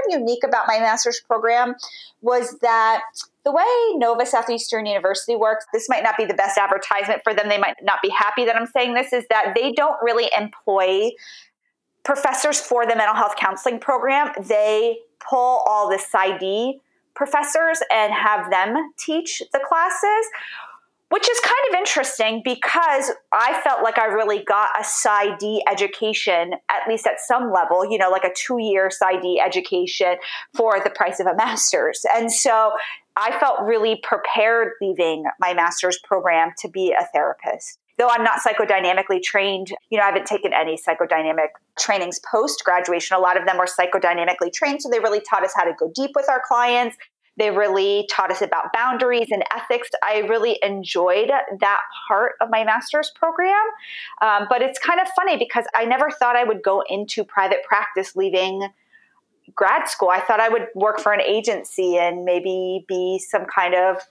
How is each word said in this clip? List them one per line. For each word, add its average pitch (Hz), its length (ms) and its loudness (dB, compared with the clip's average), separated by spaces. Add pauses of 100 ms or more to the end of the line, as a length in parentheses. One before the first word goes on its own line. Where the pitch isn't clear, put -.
of 349 160 0
unique 240 240 -2
about 233 220 0
my 220 140 -2
master's 226 400 -2
program 240 560 0 (460)
was 247 380 -2
that 226 420 2 (420)
the 285 80 0
way 330 120 2 (340)
Nova 233 280 2
Southeastern 233 580 -2
University 196 520 0
works, 214 360 0
this 226 160 -2
might 240 140 0
not 220 140 2
be 220 80 0
the 190 100 -2
best 196 240 0
advertisement 202 680 0
for 214 100 0
them. 208 140 2
They 208 80 2
might 202 260 0
not 190 200 0
be 196 80 2
happy 214 360 0
that 226 100 2
I'm 233 100 -2
saying 247 280 0
this, 254 180 -2
is 240 180 0
that 208 240 2
they 247 180 0
don't 294 300 2
really 233 340 2
employ 196 760 0 (920)
professors 277 560 0
for 240 240 0
the 233 120 2
mental 214 180 2
health 220 220 0
counseling 208 420 -2
program. 269 540 0 (100)
They 214 560 2 (220)
pull 247 460 2
all 208 220 2
the 190 100 0
psy 190 380 0
D 214 440 -4 (340)
professors 302 640 0 (120)
and 214 200 2
have 208 380 0
them 214 480 0
teach 330 440 -6 (120)
the 381 120 2
classes, 381 600 2 (840)
which - 200 0
is 480 120 0
kind 480 140 0 (160)
of 359 80 2
interesting 226 640 -2
because 269 680 0 (220)
I 247 320 2
felt 269 180 2
like 226 160 0
I 226 60 6
really 208 400 0
got 208 240 2 (100)
a 214 60 -4
psy 202 540 2
D 214 280 -2
education, 196 880 0 (160)
at - 180 0
least 226 200 0
at - 140 -2
some 247 300 0
level, 180 400 2
you 220 60 0
know, 190 140 2
like 190 140 2
a 180 120 0
two-year 202 540 0
psy 190 280 0
D 180 220 0
education 180 760 0 (380)
for 220 240 2
the 196 120 -2
price 180 300 -4
of 180 60 -2
a 175 80 0
master's. - 680 0 (100)
And 226 160 0
so 220 420 2 (440)
I 214 220 2
felt 269 240 2
really 220 400 0
prepared 226 760 2
leaving 170 440 0 (160)
my 180 120 -4
master's 175 460 -4
program 175 640 0
to 196 80 -10
be 185 300 -2
a 175 140 0
therapist. - 680 -4 (200)
Though 240 100 2
I'm 233 140 2
not 226 160 2
psychodynamically 190 840 0
trained, 196 520 -2 (180)
you 220 80 -2
know, 202 60 4
I - 20 4
haven't 190 200 0
taken 202 280 -2
any 160 240 -2
psychodynamic 160 680 0 (300)
trainings 180 420 -2 (100)
post-graduation. 180 840 0
A 185 40 2
lot 180 180 2
of 180 80 -6
them 185 120 2
were 180 80 2
psychodynamically 180 880 0
trained, 285 260 -2
so 285 80 -10
they 233 120 0
really 214 200 0
taught 196 240 0
us 185 100 -2
how 180 100 0
to 170 140 -2
go 165 160 -4
deep 277 200 -4
with 285 160 0
our 262 160 0
clients. 240 500 0 (400)
They 208 140 0
really 202 600 0
taught 180 200 0
us 180 100 -4
about - 320 -2
boundaries 240 580 0
and 202 140 0 (100)
ethics. 240 360 -2 (120)
I 214 180 2
really 220 420 0
enjoyed 196 680 0 (300)
that 202 200 2 (280)
part 220 320 0
of 226 80 -2
my 220 160 0
master's 247 520 0
program. 370 500 2 (560)
Um, 208 260 2
but 247 140 2
it's 262 160 -2
kind 349 220 2
of 370 140 0
funny 370 220 2
because 233 280 -2 (100)
I 226 100 2
never 269 260 2
thought 247 260 2
I 240 80 2
would 214 180 -2
go 196 260 2
into 208 360 -4
private 190 400 2
practice 190 520 0
leaving 190 520 0 (840)
grad 220 340 2
school. 185 220 0
I 185 100 2
thought 220 180 2
I 226 100 4
would 226 260 -2
work 208 260 0
for 208 120 2
an 202 80 2
agency 196 800 0
and 175 260 -2
maybe 185 640 -2
be 185 320 -2
some 185 280 -4
kind 180 280 0
of 185 260 2 (100)